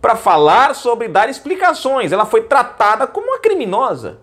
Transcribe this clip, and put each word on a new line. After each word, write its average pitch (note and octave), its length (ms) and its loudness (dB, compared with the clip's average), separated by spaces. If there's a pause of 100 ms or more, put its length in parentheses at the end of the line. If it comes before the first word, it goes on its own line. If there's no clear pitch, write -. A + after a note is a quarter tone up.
pra - 160 2
falar F#3+ 580 4
sobre A#3 340 -4
dar G3 200 2
explicações. C4+ 840 -2
Ela G3+ 140 0
foi A3 160 2
tratada A3+ 640 0
como G#4+ 220 -8
uma C5 100 -4
criminosa. A3 840 -2